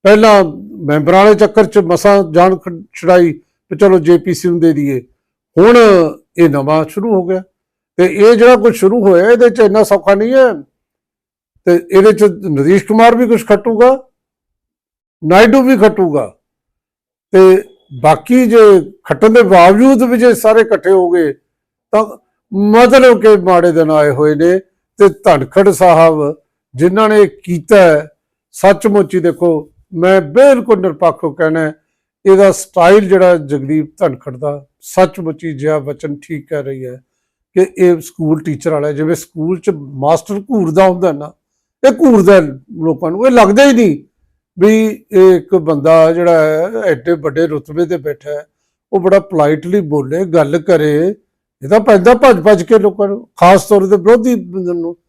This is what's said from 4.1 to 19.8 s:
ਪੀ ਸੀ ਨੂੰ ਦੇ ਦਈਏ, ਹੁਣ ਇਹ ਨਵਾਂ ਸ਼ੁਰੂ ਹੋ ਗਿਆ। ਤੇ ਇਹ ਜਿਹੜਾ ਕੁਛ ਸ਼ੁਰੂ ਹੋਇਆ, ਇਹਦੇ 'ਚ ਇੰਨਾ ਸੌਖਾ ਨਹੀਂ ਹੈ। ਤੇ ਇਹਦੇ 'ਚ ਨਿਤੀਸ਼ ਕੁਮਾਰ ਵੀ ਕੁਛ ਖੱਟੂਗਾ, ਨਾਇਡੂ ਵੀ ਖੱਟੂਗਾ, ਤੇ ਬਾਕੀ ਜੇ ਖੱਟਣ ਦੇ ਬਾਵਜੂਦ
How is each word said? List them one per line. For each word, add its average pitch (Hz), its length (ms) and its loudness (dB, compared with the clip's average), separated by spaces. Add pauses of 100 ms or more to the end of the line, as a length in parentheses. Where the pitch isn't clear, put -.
ਪੀ 175 160 -6
ਸੀ 180 140 -6
ਨੂੰ 170 120 -4
ਦੇ 165 120 0
ਦਈਏ, 139 280 -6 (580)
ਹੁਣ 233 200 4 (580)
ਇਹ 170 120 2
ਨਵਾਂ 147 360 -2
ਸ਼ੁਰੂ 208 300 -6
ਹੋ 180 120 -4
ਗਿਆ। 185 160 -6 (540)
ਤੇ 175 80 0
ਇਹ 208 320 2
ਜਿਹੜਾ 240 200 4
ਕੁਛ 220 220 -2
ਸ਼ੁਰੂ 202 240 0
ਹੋਇਆ, 190 280 2
ਇਹਦੇ 240 200 4
'ਚ 214 100 -6
ਇੰਨਾ 208 220 2
ਸੌਖਾ 202 320 0
ਨਹੀਂ 220 180 -2
ਹੈ। 254 200 2 (1120)
ਤੇ 175 260 0
ਇਹਦੇ 196 220 4
'ਚ 208 120 0
ਨਿਤੀਸ਼ 170 600 -2
ਕੁਮਾਰ 226 320 2
ਵੀ 247 100 -2
ਕੁਛ 233 200 -2
ਖੱਟੂਗਾ, 233 600 0 (1160)
ਨਾਇਡੂ 220 380 4
ਵੀ 254 140 2
ਖੱਟੂਗਾ, 170 600 -2 (920)
ਤੇ 190 320 4 (400)
ਬਾਕੀ 233 440 0
ਜੇ 214 460 4 (120)
ਖੱਟਣ 214 260 0
ਦੇ 233 120 4
ਬਾਵਜੂਦ 202 600 4